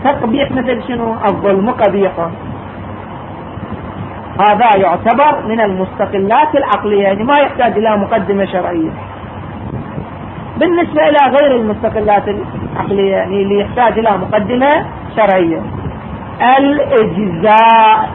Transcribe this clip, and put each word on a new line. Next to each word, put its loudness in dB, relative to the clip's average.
تقبيح 0
مثل -2
شنو؟ -4
الظلم 0
قبيح. 0
هذا 4
يعتبر 2
من -2
المستقلات 0
العقلية، 2
يعني 0
ما 2
يحتاج 0
إلى 2
مقدمة 0
شرعية. -2
بالنسبة 2
إلى 4
غير 4
المستقلات 0
العقلية، -2
يعني 0
اللي 2
يحتاج 0
إلى 2
مقدمة 0
شرعية، 2
الإجزاء. 4